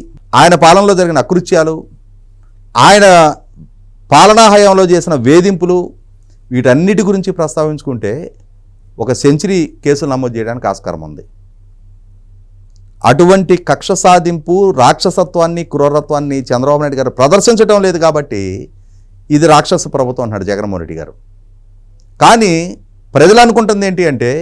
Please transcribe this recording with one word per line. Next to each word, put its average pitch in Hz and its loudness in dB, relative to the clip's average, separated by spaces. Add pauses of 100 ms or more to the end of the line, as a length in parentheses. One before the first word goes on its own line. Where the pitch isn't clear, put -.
(400)
ఆయన 165 4 (100)
పాలనలో 196 4
జరిగిన 170 -2
అకృత్యాలు, 170 -2 (1120)
ఆయన 202 6 (1080)
పాలనా 214 4
హయాంలో 196 4
చేసిన 175 -2 (120)
వేధింపులు, 180 2 (760)
వీటన్నిటి 147 2
గురించి 190 -2
ప్రస్తావించుకుంటే 147 -6 (880)
ఒక 113 -2 (120)
సెంచరీ 165 0 (240)
కేసులు 143 -2
నమోదు 127 -6
చేయడానికి 113 -6
ఆస్కారం 85 -12
ఉంది. 73 -20 (1900)
అటువంటి 180 2 (140)
కక్ష 143 -4 (120)
సాధింపు, 175 0 (260)
రాక్షసత్వాన్ని, 170 0 (100)
క్రూరత్వాన్ని 143 -2 (100)
చంద్రబాబు 139 0
నాయుడు 143 -4
గారు 127 -4 (100)
ప్రదర్శించడం 202 2
లేదు 180 -2
కాబట్టి 147 -2 (960)
ఇది 151 2
రాక్షస 156 0 (100)
ప్రభుత్వం 127 -4
అంటున్నాడు 104 -8
జగన్మోహన్ 101 -6
రెడ్డి 80 -12
గారు. 76 -14 (1120)
కానీ 202 2 (600)
ప్రజలు 185 4
అనుకుంటుంది 214 0
ఏంటి 180 -2
అంటే 123 -4